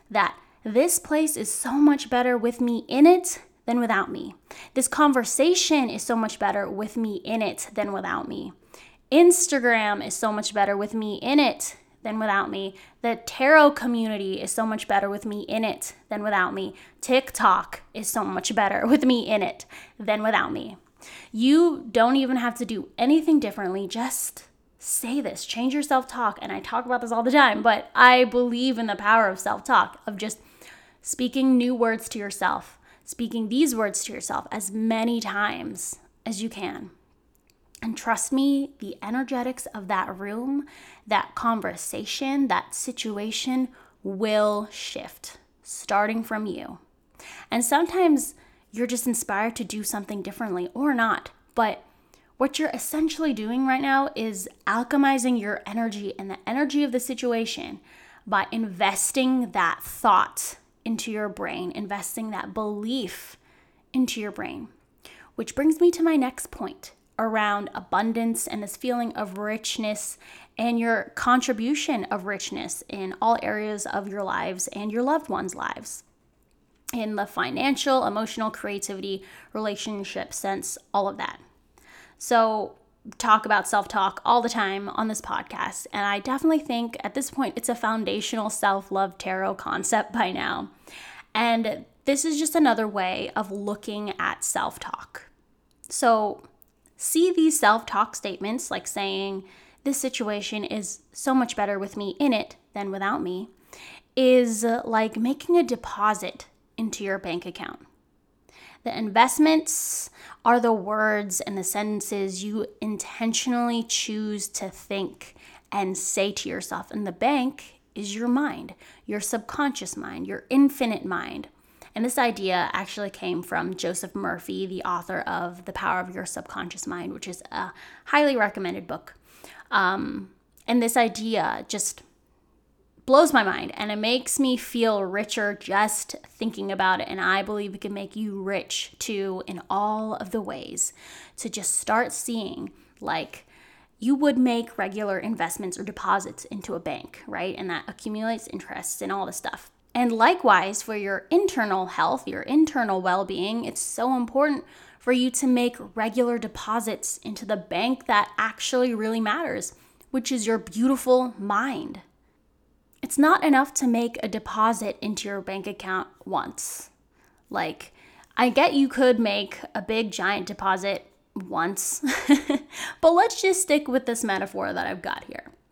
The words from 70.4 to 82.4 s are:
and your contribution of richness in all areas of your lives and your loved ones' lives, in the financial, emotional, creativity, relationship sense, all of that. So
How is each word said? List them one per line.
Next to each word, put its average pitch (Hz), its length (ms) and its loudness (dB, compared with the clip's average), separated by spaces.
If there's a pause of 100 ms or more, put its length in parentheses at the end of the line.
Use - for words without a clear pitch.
and 233 220 0
your 226 380 0
contribution 247 880 0
of 190 220 -4
richness - 640 -8
in 190 320 -8
all 226 220 4
areas 208 440 -4
of 202 220 -4
your 202 140 -6
lives 185 460 -4
and 208 240 -6
your 233 100 0
loved 302 260 0
ones' 190 260 -4
lives, - 500 -8 (880)
in 214 240 -4
the 202 100 -2
financial, 262 800 0
emotional, 220 440 -4
creativity, 196 720 -8 (300)
relationship 208 800 -6
sense, 196 460 -6 (160)
all 202 140 2
of 196 80 -8
that. - 240 -8 (800)
So 220 560 2 (420)